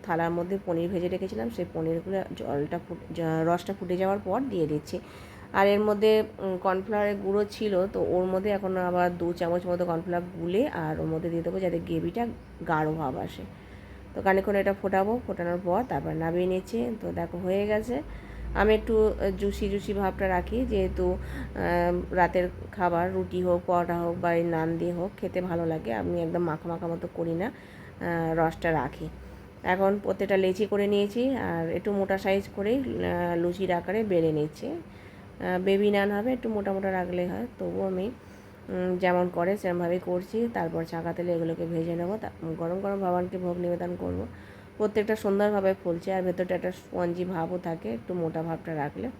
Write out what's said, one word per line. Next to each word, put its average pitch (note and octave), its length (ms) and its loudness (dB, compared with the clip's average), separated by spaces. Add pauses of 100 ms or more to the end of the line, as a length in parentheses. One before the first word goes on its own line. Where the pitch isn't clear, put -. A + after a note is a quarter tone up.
থালার E3 280 2
মধ্যে F3 340 -2
পনির E3+ 240 0
ভেজে F3+ 180 -2
রেখেছিলাম, F#3+ 480 -4
সেই F3 180 -2
পনিরগুলো E3 500 -2 (120)
জলটা D3 440 -2 (100)
ফুট-, - 240 -10
জ-, E3 80 -4 (240)
রসটা F3 340 2
ফুটে F3+ 180 -2
যাওয়ার F#3+ 280 2
পর G3 160 0
দিয়ে G3 260 0
দিচ্ছি। D3+ 320 -2 (540)
আর G3 140 6
এর G3+ 120 6
মধ্যে, G#3+ 440 6 (160)
উম, F#3+ 180 -2
কর্নফ্লাওয়ারের G3+ 580 2
গুঁড়ো G3 300 2
ছিল, G3+ 420 0
তো F#3+ 220 -2
ওর F3+ 160 4
মধ্যে F#3+ 240 0
এখন G3 280 0
আবার F3+ 400 2
দু F3 160 0
চামচ F3 320 0
মতো F3+ 200 2
কর্নফ্লাওয়ার F3 540 -2
গুলে F#3 280 2
আর D#3 320 -2
ওর D#3 60 0
মধ্যে D#3+ 240 -2
দিয়ে E3 120 -2
দেবো, F3 180 -2
যাতে E3+ 200 0
গ্রেভিটা F3 480 -2 (400)
গাঢ় D#3 240 2
ভাব D#3 260 -4
আসে। - 240 -8 (760)
তো G3+ 60 -4
খানিকক্ষণ F#3+ 340 4
এটা G3 180 4
ফোটাবো, G3 540 2
ফোটানোর F3 360 0
পর F#3+ 260 2
তারপর D#3 240 -2
নামিয়ে E3 340 2
নিচ্ছি। A3 540 -2
তো F3 100 -4
দেখো E3+ 260 -4
হয়ে F#3+ 300 2
গেছে। A3 340 0 (540)
আমি G#3 180 6
একটু, G#3+ 340 4
আহ, G3+ 300 0
জুসি G3+ 320 0
জুসি G3+ 240 -2
ভাবটা G3 340 0
রাখি, F#3+ 380 0
যেহেতু, F#3 480 2
আহ, F3 1000 0
রাতের F3+ 360 4 (220)
খাবার F3+ 420 2
রুটি F3+ 280 -2
হোক, F3+ 260 4
পরোটা F3 320 2
হোক E3+ 220 0
বা F3 120 2
এই E3+ 100 4
নান E3 340 0
দিয়ে E3+ 160 -2
হোক, F3 240 -4
খেতে F#3 240 -4
ভালো E3+ 240 0
লাগে। D#3+ 280 -2
আমি F3 280 0
একদম E3+ 200 0
মাখা E3 280 -2
মাখা E3+ 180 -4
মতো E3+ 260 -4
করি E3 180 -2
না, E3+ 140 0
আহ, E3 1000 -2
রসটা D#3+ 240 0
রাখি। D#3 380 0 (540)
এখন G3 400 4
প্রত্যেকটা G3 340 2
লেচি F#3+ 280 4
করে G3+ 220 2
নিয়েছি, G#3 480 2
আর E3+ 340 0
একটু F#3+ 220 -2
মোটা G3 260 2
সাইজ G3 260 2 (120)
করেই, G#3+ 240 2
আহ, F3 560 0
লুচির F3 360 0
আকারে F#3 320 2
বেলে E3+ 280 4
নিচ্ছি। D3+ 360 -2
আহ, - 920 -6
বেবি G3 320 4
নান G3+ 200 4
হবে, G#3 220 0
একটু A#3+ 160 -4
মোটা G3+ 240 0
মোটা F#3+ 180 0
রাখলে F3+ 360 0
হয়, G3 200 -4 (120)
তবুও F#3+ 280 -2
আমি, F#3+ 240 -2 (580)
উম, F#3 280 0
যেমন F3+ 320 4
করে F3+ 280 2
সেরমভাবেই F3 480 0
করছি। F3+ 480 0
তারপর E3 300 -2
চাকা E3 300 -4
তেলে F3 200 0
এগুলোকে E3 320 0
ভেজে E3 300 -2
নেবো, F3 260 -2
তা, G#3+ 100 -8 (260)
গরম E3+ 220 -2
গরম G3 200 -2
ভগবানকে F3+ 380 0
ভোগ F3 200 -2
নিবেদন F3 420 -2
করবো। F2+ 280 -4 (500)
প্রত্যেকটা G#3+ 380 2
সুন্দরভাবে G3+ 580 4 (100)
ফুলছে, E3+ 300 -2
আর F#3+ 80 2
ভেতরটা F3+ 340 0
একটা F3+ 160 -2
স্পঞ্জি F3+ 540 -2
ভাবও F3+ 320 -2
থাকে F3 320 -4
একটু A3+ 240 -6
মোটা E3 300 0
ভাবটা E3 320 -4
রাখলে। D3+ 340 -4 (100)